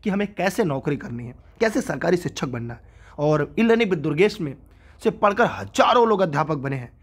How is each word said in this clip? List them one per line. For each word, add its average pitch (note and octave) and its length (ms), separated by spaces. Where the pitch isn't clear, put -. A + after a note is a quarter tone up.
कि G#3+ 80
हमें G3+ 240
कैसे F#3+ 300
नौकरी C#3+ 340
करनी A#2 260
है, A#2+ 100
कैसे A3 220
सरकारी E3 340
शिक्षक E3 320
बनना A#2 260
है। - 140
और D3 320
e-learning A3+ 380
with F3+ 100
दुर्गेश D#3+ 420
में C#3 140
से A3+ 100
पढ़कर G#3 360
हजारों A#3 600
लोग G#3 140
अध्यापक D3+ 360
बने C3+ 180
हैं। B2 160